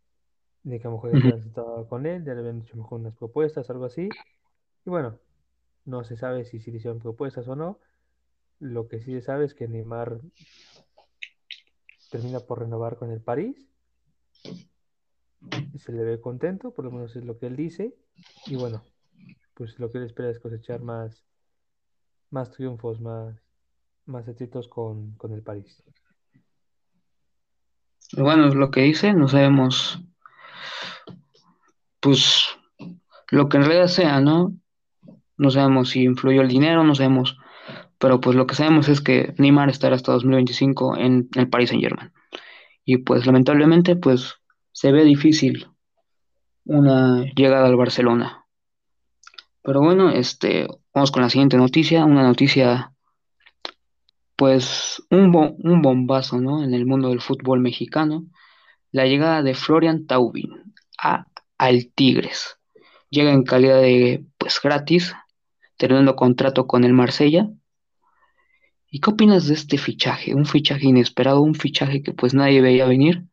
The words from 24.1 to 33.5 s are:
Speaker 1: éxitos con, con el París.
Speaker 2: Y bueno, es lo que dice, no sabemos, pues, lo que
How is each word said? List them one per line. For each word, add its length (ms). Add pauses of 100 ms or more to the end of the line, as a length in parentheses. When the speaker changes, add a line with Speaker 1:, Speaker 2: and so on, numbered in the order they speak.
Speaker 1:
éxitos 400
con, 460
con 200
el 80
París. 420 (2250)
Speaker 2:
Y 100
bueno, 260
es 80
lo 140
que 120
dice, 320
no 140
sabemos, 720 (2000)
pues, 500 (800)
lo 200
que 80